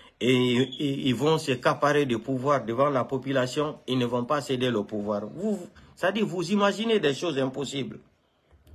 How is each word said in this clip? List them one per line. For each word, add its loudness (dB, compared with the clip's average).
et, 2
et 2
ils 4
vont 2
se -2
caparer 2
de 0
pouvoir 0
devant 2
la 2
population, -2
ils 0
ne 2
vont -2
pas 0
céder 0
le 0
pouvoir. -4
Vous, -4
c'est-à-dire, 0
vous -4
imaginez 2
des 2
choses -4
impossibles. -4